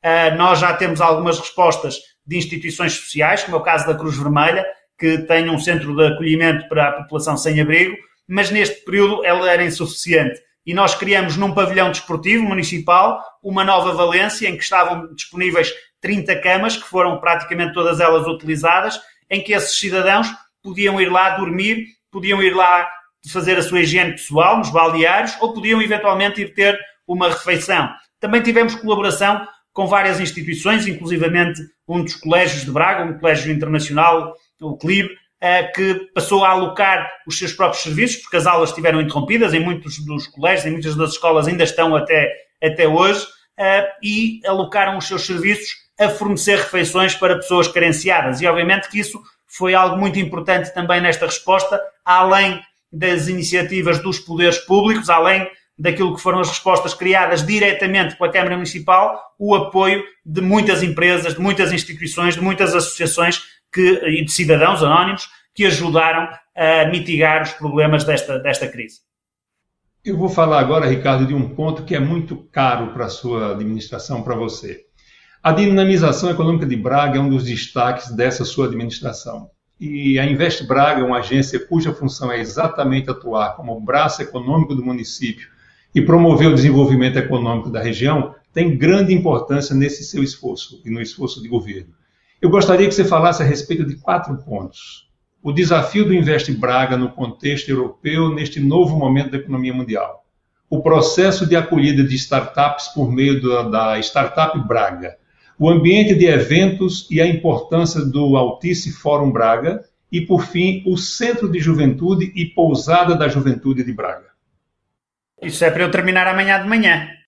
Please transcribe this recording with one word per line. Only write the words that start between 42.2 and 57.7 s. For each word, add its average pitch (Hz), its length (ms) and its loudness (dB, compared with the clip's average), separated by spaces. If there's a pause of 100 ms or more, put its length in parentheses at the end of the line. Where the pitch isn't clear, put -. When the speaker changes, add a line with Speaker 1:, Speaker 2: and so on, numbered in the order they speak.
Speaker 1:
até 160 260 2
hoje, 185 380 2 (320)
eh, 196 280 2 (160)
e 214 440 -4
alocaram 196 500 0
os - 100 -8
seus - 200 -6
serviços 190 440 -4 (280)
a 208 100 4
fornecer 208 480 0
refeições 185 580 -2
para 180 220 2
pessoas 175 320 0
carenciadas. 160 720 0
E 175 60 0
obviamente 175 420 0
que 208 120 -6
isso 208 200 -10 (260)
foi 185 280 -2
algo 185 220 4
muito 190 220 -2
importante 180 540 -2
também 175 280 0
nesta 170 260 0
resposta, 190 540 0 (240)
além 185 560 4 (300)
das 170 380 -2
iniciativas 175 680 -2
dos 190 200 -4
poderes 170 400 0
públicos, 208 520 2
além 180 380 2 (280)
daquilo 175 380 -2
que - 80 -14
foram 180 160 0
as 180 100 -2
respostas - 460 -2
criadas 180 500 0
diretamente 196 720 0